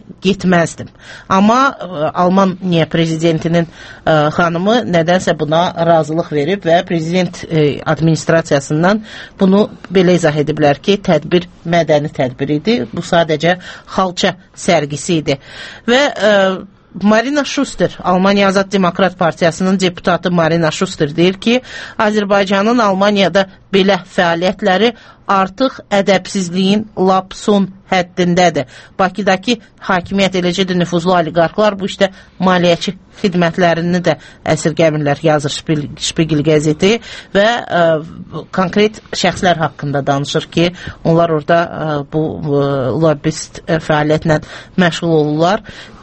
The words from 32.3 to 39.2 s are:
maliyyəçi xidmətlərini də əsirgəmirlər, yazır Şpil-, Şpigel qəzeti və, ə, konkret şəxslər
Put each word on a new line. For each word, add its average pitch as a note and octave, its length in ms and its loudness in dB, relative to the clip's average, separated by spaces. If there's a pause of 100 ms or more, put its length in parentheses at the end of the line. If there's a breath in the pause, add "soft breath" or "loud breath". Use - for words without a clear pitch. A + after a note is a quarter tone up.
maliyyəçi F3 540 2 (260)
xidmətlərini F3 840 0
də D#3 100 2 (380 loud breath)
əsirgəmirlər, D3+ 720 0
yazır D3 300 0
Şpil-, D3 340 -4 (100)
Şpigel D#3 460 -2
qəzeti D#3 480 2 (400 loud breath)
və, G3+ 140 4 (180)
ə, F3 180 0 (680)
konkret G#3 480 0 (100)
şəxslər F3 540 0